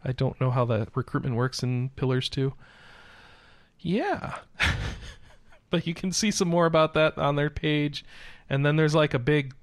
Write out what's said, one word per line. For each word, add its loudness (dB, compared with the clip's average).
I -2
don't -2
know 2
how 2
the 0
recruitment -2
works -2
in -2
Pillars -2
two. -2
Yeah. -2
<laughs> 2
But -2
you -4
can -4
see 0
some 0
more 4
about 4
that 2
on 0
their 0
page. -2
And 0
then 4
there's, 4
like, 4
a 2
big 0